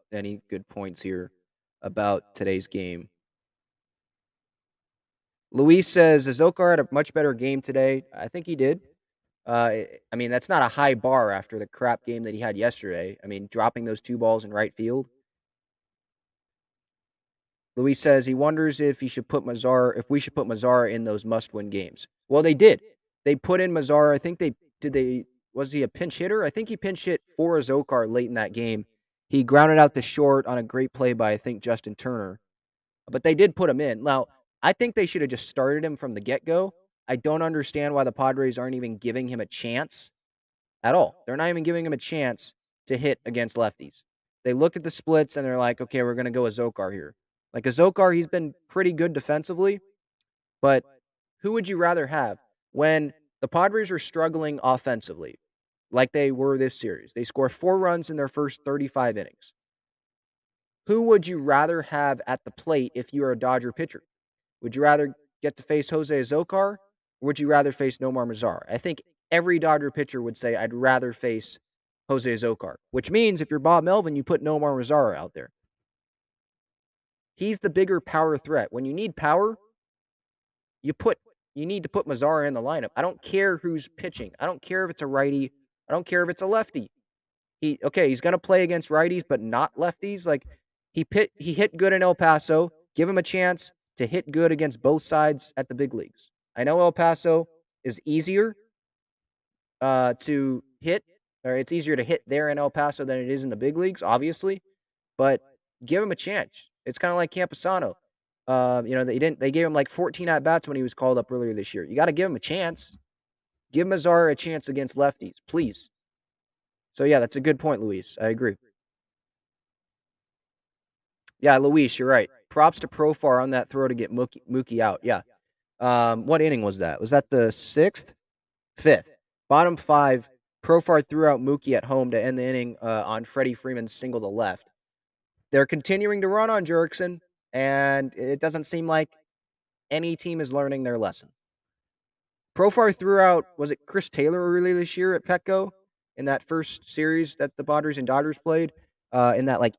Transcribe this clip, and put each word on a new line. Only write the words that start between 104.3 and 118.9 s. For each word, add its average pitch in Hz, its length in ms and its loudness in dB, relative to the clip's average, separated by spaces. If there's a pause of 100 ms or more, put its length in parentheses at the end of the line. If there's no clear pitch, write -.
but 135 240 2 (440)
give 165 180 0
him 208 80 -4
a 170 40 -4
chance. - 540 -8 (160)
It's - 120 -10
kinda 175 160 -2
like 175 180 0
Campusano. 180 600 -4 (540)
Uh, 127 360 2
you 123 120 -4
know, 127 80 0
they 127 160 -2
didn't, 151 200 0
they 135 120 0
gave 165 160 0
him, 156 60 -4
like, 143 140 0
fourteen 175 400 -6
at-bats 160 400 0
when 147 80 -8
he 135 80 -4
was 123 120 -8
called 127 240 2
up 113 120 -6
earlier 120 220 -4
this 101 220 -8
year. 95 80 -6
You 78 120 -12
gotta 160 160 2
give 180 180 -2
him 151 60 -6
a 117 40 -8
chance. 170 580 -8 (720)
Give 170 160 0
Mazara 170 440 4
a 143 40 -2
chance 160 320 -8
against 135 280 -6
lefties, 139 400 -2 (120)
please. - 420 -4 (1080)
So, - 80 -4
yeah, 143 160 6
that's 120 160 -2
a 139 60 -4
good 147 180 0
point, 110 220 -2
Luis. 104 380 -8
I 110 100 0
agree. 113 280 -2 (2750)